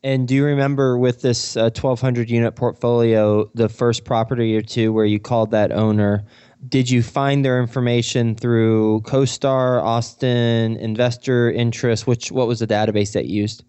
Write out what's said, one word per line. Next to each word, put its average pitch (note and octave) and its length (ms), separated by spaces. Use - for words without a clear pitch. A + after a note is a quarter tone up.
And C3 240
do C3 80
you C#3 100
remember C#3 540
with B2 220
this, A#2+ 360
uh, A2+ 140
twelve B2+ 300
hundred A#2+ 280
unit A#2 260
portfolio, A2 1000
the A2+ 140
first A#2 340
property A2+ 520
or G#2+ 60
two A2 320
where A2 120
you G#2 140
called A2 320
that G#2+ 200
owner, G#2 540
did B2+ 220
you B2 120
find C#3 420
their B2+ 160
information A#2+ 760
through A2 680
CoStar, C3 800
Austin, A#2 960
Investor A#2+ 760
Interest? A#2 540
Which, A#2 260
what B2+ 160
was A2+ 120
the A2+ 80
database G#2 460
that D2+ 120
you G2 160
used? A2 280